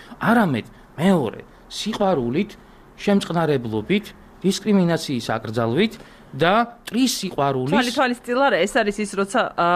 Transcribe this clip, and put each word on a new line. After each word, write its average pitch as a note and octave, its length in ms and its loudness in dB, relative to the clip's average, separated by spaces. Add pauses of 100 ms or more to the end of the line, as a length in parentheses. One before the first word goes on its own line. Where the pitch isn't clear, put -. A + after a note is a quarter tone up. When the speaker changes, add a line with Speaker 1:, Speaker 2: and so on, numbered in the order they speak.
(180)
Speaker 1:
არამედ F3 480 2 (260)
მეორე, D#3+ 500 0 (240)
სიყვარულით, F#3 880 -2 (420)
შემწყნარებლობით, D#3+ 1120 0 (300)
დისკრიმინაციის E3+ 920 0
აკრძალვით A#2 680 0 (340)
და D#3+ 260 2 (280)
ტრის A#3+ 340 0
სიყვარულის C#3 580 -2
Speaker 2:
თვალი A#3+ 200 2
თვალის B3 280 0
წილ B3 200 -2
არა, C#4 180 2
ეს F#3+ 160 0
არის G#3 240 0
ის, G#3 140 -4
როცა, G3 340 0
ა, - 280 0